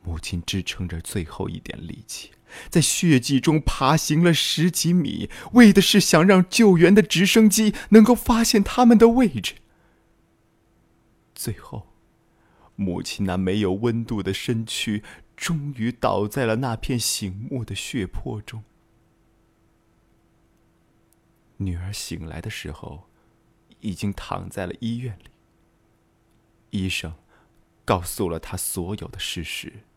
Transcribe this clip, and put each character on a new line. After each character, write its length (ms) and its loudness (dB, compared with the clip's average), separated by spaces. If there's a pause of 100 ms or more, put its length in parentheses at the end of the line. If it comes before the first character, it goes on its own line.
母 160 -8
亲 280 -8
支 160 -6
撑 260 -8
着 100 -8
最 280 -8
后 200 -10
一 140 -10
点 260 -14
力 200 -14
气， 240 -16 (400)
在 100 2
血 400 2
迹 180 0
中 220 2
爬 380 0
行 260 0
了 80 6
十 380 0
几 240 0
米， 340 -2 (240)
为 220 10
的 80 6
是 180 4
想 260 4
让 220 6
救 300 4
援 160 8
的 80 8
直 240 0
升 240 6
机 240 2 (160)
能 120 12
够 120 6
发 280 0
现 220 2
他 220 2
们 100 8
的 140 8
位 180 2
置。 280 -6 (1800)
最 240 -8
后， 280 -16 (920)
母 260 -4
亲 240 -6
那 100 -2
没 240 -2
有 140 0
温 280 -2
度 200 -6
的 100 -4
身 320 -4
躯 380 -6 (340)
终 400 -6
于 160 -4
倒 340 -2
在 200 -4
了 100 0
那 180 -4
片 240 -4
醒 520 -6
目 120 -6
的 120 -10
血 320 -8
泊 340 -10
中。 240 -16 (3000)
女 180 -6
儿 160 -10
醒 340 -12
来 140 -12
的 80 -10
时 240 -12
候， 320 -16 (760)
已 140 -8
经 200 -6
躺 340 -12
在 160 -8
了 160 -8
医 160 -6
院 260 -10
里。 60 -20 (1400)
医 180 -4
生 240 -8 (720)
告 160 0
诉 300 -6
了 100 -8
她 160 -14
所 400 -8
有 120 -14
的 100 -18
事 260 -8
实。 400 -14 (120)